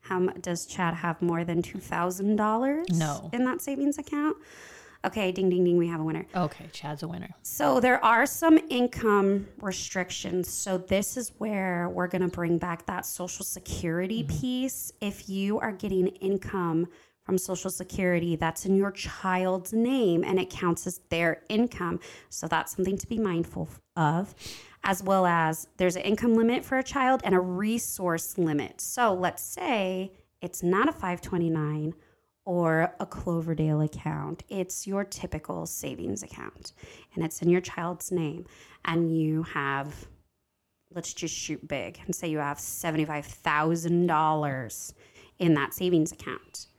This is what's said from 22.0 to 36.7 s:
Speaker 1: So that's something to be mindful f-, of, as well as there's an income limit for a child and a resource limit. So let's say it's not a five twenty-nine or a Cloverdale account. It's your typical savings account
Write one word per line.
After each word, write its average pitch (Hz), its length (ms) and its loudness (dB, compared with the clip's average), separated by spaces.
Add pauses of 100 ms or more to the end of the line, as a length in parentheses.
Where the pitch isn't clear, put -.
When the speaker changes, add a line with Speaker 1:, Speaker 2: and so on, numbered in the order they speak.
Speaker 1:
So - 180 -8
that's 160 280 -2
something 190 220 0
to - 100 -8
be 226 100 -4
mindful 170 540 -2
f-, - 100 -20 (140)
of, 165 400 2 (480)
as 190 180 0
well 190 240 4
as 165 420 2 (100)
there's 180 180 4
an 185 80 -6
income 226 320 4
limit 233 280 4
for 269 140 0
a 262 60 0
child 262 400 2
and 196 100 2
a 185 60 6
resource 185 1000 -2
limit. 156 440 0
So 226 340 2
let's 180 260 0
say 196 680 -2 (300)
it's 180 200 -8
not 190 280 4
a - 20 -2
five 180 300 -4
twenty-nine 160 720 -2 (480)
or 170 560 2
a 196 60 -4
Cloverdale 160 760 0
account. 156 680 -4
It's 185 380 -6
your 196 160 -2
typical 175 640 -8
savings 165 560 -6
account - 500 -16 (400)